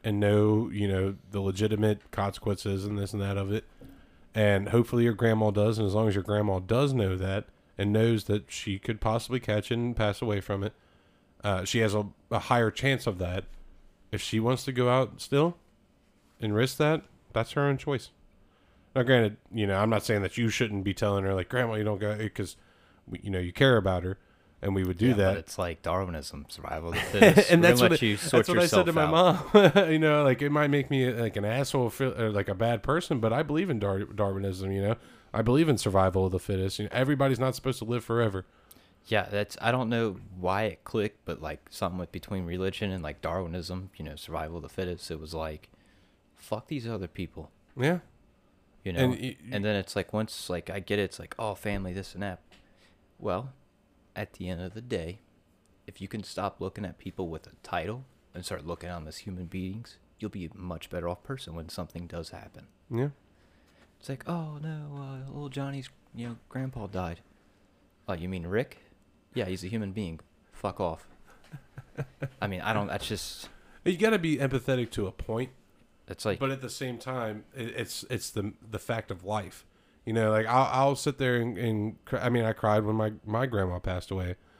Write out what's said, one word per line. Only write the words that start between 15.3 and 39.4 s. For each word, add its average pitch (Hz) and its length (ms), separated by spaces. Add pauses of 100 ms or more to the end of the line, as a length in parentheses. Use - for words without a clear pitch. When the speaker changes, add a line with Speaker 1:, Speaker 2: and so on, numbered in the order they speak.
Speaker 1:
and 107 140
risk 131 220
that, 156 260 (300)
that's 113 200
her 143 80
own 143 160
choice. 139 320 (880)
Now, 127 80
granted, 117 340 (160)
you 110 140
know, 98 100
I'm 107 120
not 110 140
saying 104 200
that - 140
you 117 120
shouldn't 104 340
be 98 120
telling 101 280
her, 98 120
like, 92 120
"Grandma, 120 280
you 107 80
don't 104 160
go," 104 180 (160)
'cause, 95 220 (520)
we, - 160
you 104 60
know, 95 100
you 90 140
care 135 240
about 92 260
her, 92 140 (460)
and 98 100
we 95 100
would 92 140
do 113 120
Speaker 2:
Yeah, - 40
but 104 60
Speaker 1:
that. 98 180
Speaker 2:
it's - 220
like 87 240
Darwinism, 85 680
survival 82 400
of 90 60
the - 60
Speaker 1:
<laughs> - 180
Speaker 2:
fittest. 196 320
Speaker 1:
And 175 100
Speaker 2:
We're 170 80
Speaker 1:
that's 123 100
Speaker 2:
gonna 123 60
Speaker 1:
what 113 60
Speaker 2:
let 151 120
Speaker 1:
it, - 40
Speaker 2:
you 104 100
sort - 140 (160)
Speaker 1:
that's - 20
what 180 80
I 175 80
said 175 220
to 170 60
my 160 100
Speaker 2:
yourself 170 520
out. 202 200
Speaker 1:
mom. 180 160
<laughs> - 0
You 156 80
know, 151 240
like, 131 180
it 143 80
might 147 220
make 139 180
me, 131 240
like, 110 240
an 101 80
asshole, 123 460
feel, 131 280
or, 110 120
like, 101 180
a 98 60
bad 113 260
person, 156 380
but 110 120
I 139 120
believe 156 260
in 127 100
Dar-, 101 260
Darwinism, 98 680
you 98 100
know? 107 140 (400)
I 113 80
believe 143 260
in 120 80
survival 95 480
of 90 60
the 92 80
fittest. 95 400
You 104 60
know, - 60
everybody's 135 480
not 131 160
supposed 131 240
to 110 60
live 117 180
forever. 113 440 (580)
Speaker 2:
Yeah, 104 240
that's, 101 320